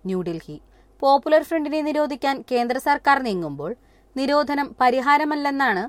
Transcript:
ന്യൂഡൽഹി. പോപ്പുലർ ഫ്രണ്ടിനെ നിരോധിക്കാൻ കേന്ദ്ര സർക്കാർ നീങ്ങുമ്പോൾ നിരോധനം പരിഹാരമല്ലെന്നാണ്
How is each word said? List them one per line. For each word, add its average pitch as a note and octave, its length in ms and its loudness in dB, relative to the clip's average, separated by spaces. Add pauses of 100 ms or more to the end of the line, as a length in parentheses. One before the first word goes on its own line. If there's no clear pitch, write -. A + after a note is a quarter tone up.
ന്യൂഡൽഹി. E3+ 520 -6 (460)
പോപ്പുലർ C#4 400 4
ഫ്രണ്ടിനെ D#4 400 -2
നിരോധിക്കാൻ C#4+ 600 -2
കേന്ദ്ര A#3+ 360 -2
സർക്കാർ C#4+ 440 2
നീങ്ങുമ്പോൾ E3+ 500 -4 (440)
നിരോധനം C#4+ 600 0
പരിഹാരമല്ലെന്നാണ് C#4 1120 2